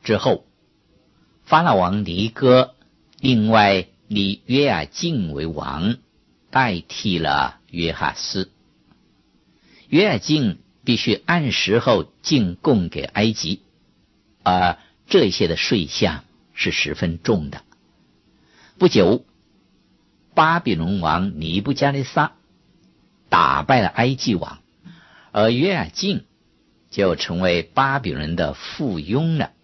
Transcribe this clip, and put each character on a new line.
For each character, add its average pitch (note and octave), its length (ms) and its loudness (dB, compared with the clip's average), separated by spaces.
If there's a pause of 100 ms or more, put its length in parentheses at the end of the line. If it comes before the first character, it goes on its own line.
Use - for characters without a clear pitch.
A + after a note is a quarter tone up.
之 A2 140 0
后， G#2 300 0 (960)
法 D#3 160 4
老 E3 140 2
王 F#2+ 320 0
尼 F#2 220 -4
哥 B2+ 480 4 (440)
另 A2 280 2
外 G2+ 400 4 (200)
立 G2+ 380 -4
约 C3+ 180 2
雅 F2 220 -2
敬 A#2+ 460 -6
为 C#2+ 140 -6
王， D2+ 520 -4 (520)
代 A#2 300 0
替 - 380 -6
了 C#2+ 420 -2 (100)
约 E2 220 -4
哈 D2+ 240 -6
斯。 - 340 -8 (1400)
约 E3 160 4
雅 E3 140 0
敬 B2+ 400 -2 (260)
必 A#2+ 120 0
须 G#2+ 180 0 (120)
按 D#3 260 0
时 G2+ 260 0
候 G#2+ 340 2 (100)
进 G#2+ 340 0
贡 G#2 320 2
给 D2 140 -8
埃 G#2+ 300 0
及， F2+ 300 -8 (800)
而 F2+ 360 2 (280)
这 C#3 240 4
些 F2+ 160 0
的 E2 100 0
税 F2+ 300 0
项 D#2 380 -2 (280)
是 - 200 -4
十 D2 220 -4
分 E2+ 280 -4
重 D#2+ 280 -2
的。 - 120 -16 (1120)
不 F#3 120 4
久， G2+ 360 4 (1120)
巴 E3 240 4
比 A#2 160 -2
伦 F2 260 -2
王 E2 400 -2
尼 D#2+ 200 -2
布 B2 120 -4
加 C#3+ 200 0
利 C#3 100 -4
撒 D3 300 -2 (960)
打 C#2+ 340 2
败 C3 180 2
了 F2+ 80 0
埃 B2 260 0
及 B2 200 -2
王， - 240 -6 (720)
而 G#2+ 200 2
约 C#3+ 220 0
雅 B2 140 -2
敬 F3+ 380 -4 (680)
就 F#2 240 0
成 E2+ 240 -6
为 F2 240 0
巴 C3+ 380 -2
比 G2 120 -6
伦 D2+ 220 -6
的 D#2 200 -2
附 A2 440 -8
庸 C#3 380 -2
了。 A#2 160 -4 (120)